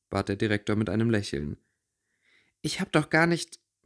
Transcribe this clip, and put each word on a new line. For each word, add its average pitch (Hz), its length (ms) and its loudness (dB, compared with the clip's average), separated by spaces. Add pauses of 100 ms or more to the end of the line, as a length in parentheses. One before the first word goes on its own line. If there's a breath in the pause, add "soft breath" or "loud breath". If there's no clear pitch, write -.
bat 98 200 -2
der 98 60 -2
Direktor 104 400 0
mit 107 140 0
einem 113 200 2
Lächeln. 82 480 -2 (1040)
„Ich - 200 -6
hab 190 100 -8
doch 151 180 2
gar 165 180 4
nicht“, - 320 -2 (260)